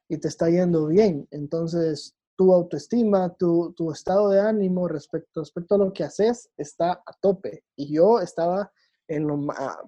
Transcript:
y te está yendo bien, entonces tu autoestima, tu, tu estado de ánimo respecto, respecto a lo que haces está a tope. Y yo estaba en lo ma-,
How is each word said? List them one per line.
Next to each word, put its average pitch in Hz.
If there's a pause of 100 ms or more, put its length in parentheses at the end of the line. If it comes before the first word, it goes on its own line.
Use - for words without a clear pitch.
y 160
te 156
está 170
yendo 170
bien, 170
entonces 160 (220)
tu 185
autoestima, 180
tu, 170
tu 165
estado 196
de 196
ánimo 190
respecto, 160
respecto 170
a -
lo 190
que 170
haces 214
está 165
a -
tope. 190 (120)
Y 147
yo 202
estaba 180 (360)
en 151
lo 147
ma-, 135 (100)